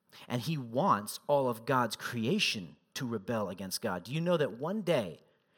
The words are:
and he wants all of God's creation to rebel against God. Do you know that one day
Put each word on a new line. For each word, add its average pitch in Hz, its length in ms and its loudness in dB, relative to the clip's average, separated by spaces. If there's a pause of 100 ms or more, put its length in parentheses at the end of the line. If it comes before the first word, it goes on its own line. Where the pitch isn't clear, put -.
(280)
and 120 140 -2
he 156 160 -2
wants 120 680 0
all 139 220 4
of 113 160 -4
God's 123 300 2
creation 113 800 -2 (200)
to 131 120 -4
rebel 107 420 -2
against 95 320 -6
God. 92 220 -2
Do 117 80 -12
you 160 100 -2
know 175 160 4
that 117 220 0
one 190 220 -2
day 131 380 0 (380)